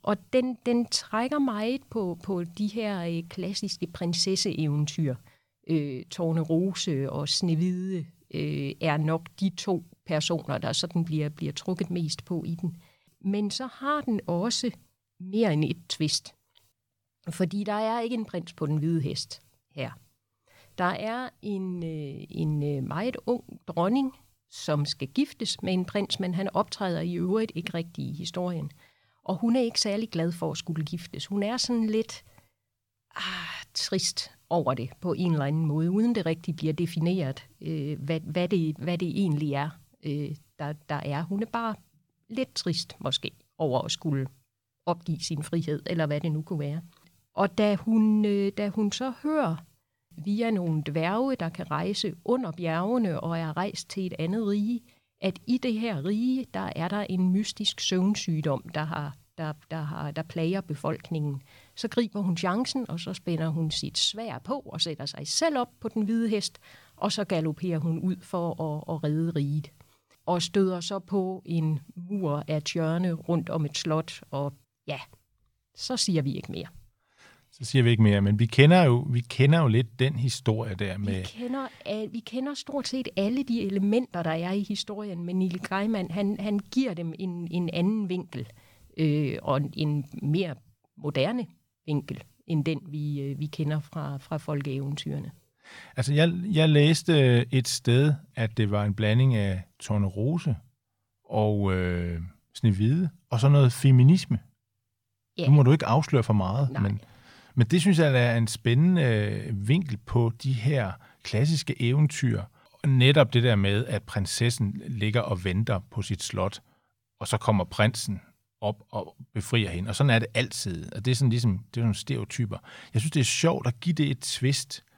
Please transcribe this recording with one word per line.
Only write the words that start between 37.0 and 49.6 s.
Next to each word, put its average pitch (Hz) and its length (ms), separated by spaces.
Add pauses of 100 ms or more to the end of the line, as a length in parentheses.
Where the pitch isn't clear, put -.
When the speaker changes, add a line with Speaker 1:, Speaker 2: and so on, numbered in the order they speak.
Speaker 1:
øh, 151 400
hvad, 160 200
hvad 175 280
det, 165 300
hvad 170 200
det 175 100
egentlig 151 440
er, 143 180 (340)
øh, 147 260 (280)
der, 151 140
der 151 320
er. 143 180
Hun 196 200
er 226 40
bare 226 280 (540)
lidt 240 260
trist - 460
måske - 300 (280)
over 127 240
at 165 100
skulle 139 340 (600)
opgive 170 340
sin 151 220
frihed, 160 440
eller 165 200
hvad 147 140
det 160 120
nu 156 100
kunne 156 160
være. 147 220 (540)
Og 196 240
da 208 180
hun, 214 480
øh, 202 340
da 208 100
hun 202 240
så 254 200 (100)
hører 285 340 (680)